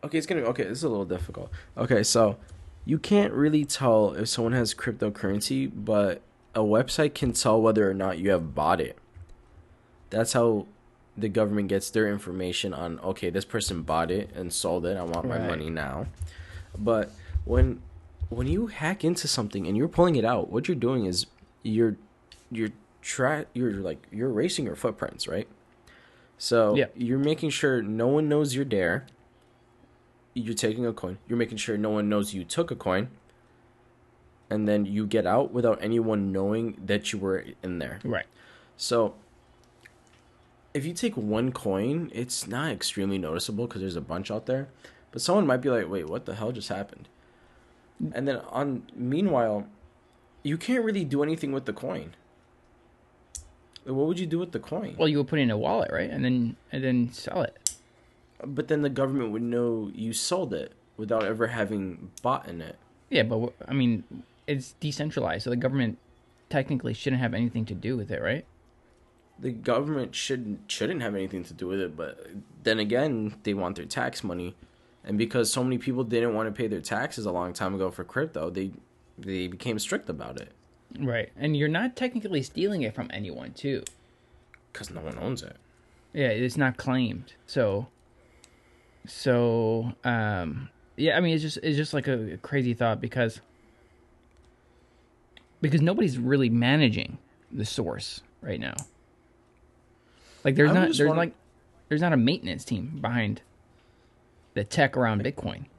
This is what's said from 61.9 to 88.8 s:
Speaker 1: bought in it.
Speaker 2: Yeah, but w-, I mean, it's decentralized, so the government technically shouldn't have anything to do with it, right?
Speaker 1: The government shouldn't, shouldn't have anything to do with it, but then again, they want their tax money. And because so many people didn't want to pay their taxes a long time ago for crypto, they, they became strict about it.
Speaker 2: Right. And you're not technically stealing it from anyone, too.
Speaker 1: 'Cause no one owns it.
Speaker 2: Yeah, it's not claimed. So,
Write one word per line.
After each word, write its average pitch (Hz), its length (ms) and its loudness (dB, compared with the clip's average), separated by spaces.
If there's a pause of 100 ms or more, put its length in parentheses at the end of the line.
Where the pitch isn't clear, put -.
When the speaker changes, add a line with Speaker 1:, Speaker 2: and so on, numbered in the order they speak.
Speaker 1:
bought 127 260 0
in 85 120 -10
it. - 160 -12 (320)
Speaker 2:
Yeah, 170 140 4
but 117 140 2
w-, 120 160 -2 (160)
I - 40 -4
mean, 120 320 2 (420)
it's 139 340 -4
decentralized, 139 640 -2
so 123 60 -4
the 123 60 0
government 127 420 0 (500)
technically 131 460 0
shouldn't 127 280 0
have 120 120 0
anything 117 320 0
to 104 80 -6
do 120 220 -4
with 104 140 -6
it, 90 100 -4
right? 101 240 0 (960)
Speaker 1:
The 127 120 -6
government 127 640 -2
shouldn't, 117 560 -6
shouldn't 127 320 -2
have 104 120 -2
anything 95 300 -4
to - 100 -16
do 90 140 -8
with 95 120 -2
it, 82 160 -4
but 78 300 -10 (360)
then 110 160 4
again, 110 640 0
they 104 100 0
want 92 220 -2
their - 80 -10
tax - 400 -4
money. 90 320 -6 (480)
And 104 140 -2
because 113 340 2
so 127 120 0
many 127 140 0
people 127 260 -2
didn't 117 300 2
want 110 140 0
to 104 40 -6
pay 110 160 -2
their 98 120 -2
taxes 113 460 -4
a 92 60 -2
long 87 200 -2
time 95 220 -2
ago 95 160 0
for 87 140 -10
crypto, 135 460 -4
they, 95 200 -4 (480)
they 92 300 -4
became 107 320 -6
strict - 280 -4
about 64 320 -10
it. - 120 -18 (460)
Speaker 2:
Right. 120 380 -2
And 147 200 0
you're 147 120 2
not 214 280 -2
technically 214 460 -2
stealing 185 400 -2
it 107 120 -4
from - 180 -8
anyone, 76 400 -8
too. 139 300 -4 (880)
Speaker 1:
'Cause - 180 -12
no - 100 -10
one - 180 -10
owns 117 240 -6
it. - 140 -16 (560)
Speaker 2:
Yeah, 139 160 0
it's 120 280 0
not 131 200 2
claimed. 123 560 -2 (140)
So, 107 420 0 (1160)